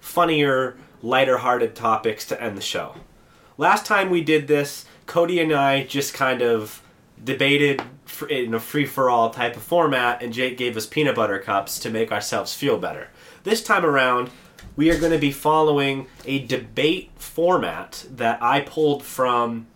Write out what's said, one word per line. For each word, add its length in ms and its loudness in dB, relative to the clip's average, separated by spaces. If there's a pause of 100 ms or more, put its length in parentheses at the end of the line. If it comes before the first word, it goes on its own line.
funnier, 760 2 (260)
lighter-hearted 720 2
topics 520 0
to 160 -6
end 140 -6
the 60 -10
show. 320 -6 (640)
Last 280 2
time 240 2
we 120 2
did 260 2
this, 360 0 (220)
Cody 340 2
and 120 2
I 320 2
just 300 -4
kind 280 0
of 400 0 (400)
debated 600 2 (220)
fr-, 220 -12
in 280 -2
a 60 0
free-for-all 680 0
type 260 -4
of 60 -16
format, 600 2
and 100 -8
Jake 240 -4
gave 200 -2
us 100 -6
peanut 300 0
butter 220 0
cups 420 -4
to 100 -6
make 220 -2
ourselves 420 -4
feel 240 -2
better. 300 -8 (360)
This 180 0
time 220 0
around, 460 2 (460)
we 140 4
are 80 4
gonna 200 2
be 140 0
following 720 2 (200)
a 180 -2
debate 720 -2
format 960 -2
that 320 -2
I 180 2
pulled 420 0
from 720 -2